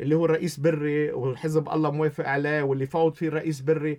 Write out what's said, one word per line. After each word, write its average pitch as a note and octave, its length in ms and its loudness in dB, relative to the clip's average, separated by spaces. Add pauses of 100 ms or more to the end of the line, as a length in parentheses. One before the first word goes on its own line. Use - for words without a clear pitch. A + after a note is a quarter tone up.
اللي C#3+ 140 2
هو E3 100 4
الرئيس D#3+ 360 0
بري D3 640 0
والحزب D3+ 440 0
الله D#3 220 0
موافق D3 380 -2
عليه D3 340 0
واللي C3+ 240 0
فاوض D#3+ 280 2
فيه D#3+ 140 -2
الرئيس D#3 320 -4
بري D3+ 380 0